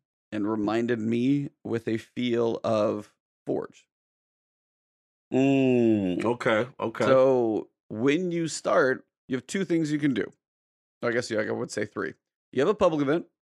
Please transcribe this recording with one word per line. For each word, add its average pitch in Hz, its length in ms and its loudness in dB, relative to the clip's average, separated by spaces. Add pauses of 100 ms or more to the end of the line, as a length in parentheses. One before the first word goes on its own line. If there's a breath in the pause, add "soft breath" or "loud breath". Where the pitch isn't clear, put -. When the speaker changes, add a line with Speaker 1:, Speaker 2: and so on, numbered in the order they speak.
(320)
Speaker 1:
and 107 180 -2
reminded 113 500 0
me 123 500 0 (140)
with 113 240 -6
a 113 100 0
feel 117 680 -2
of 104 480 0 (340)
Forge. - 400 -8 (1500)
Speaker 2:
Mm, 120 920 4
okay, 117 420 0 (140)
okay. 113 240 -2
Speaker 1:
So 127 640 2 (200)
when 143 420 0
you 170 180 -2
start, 147 560 0 (240)
you 127 80 -4
have 123 100 -8
two 196 180 -2
things 165 280 -2
you 151 60 0
can 143 160 0
do. 104 160 -4 (720)
I 120 100 0
guess 120 180 -2
you, 110 100 -2
I 104 100 -2
would 113 200 -6
say 107 160 -4
three. 98 280 -8 (380)
You 123 80 0
have 151 80 2
a 214 60 2
public 165 280 2
event, 139 240 0 (220)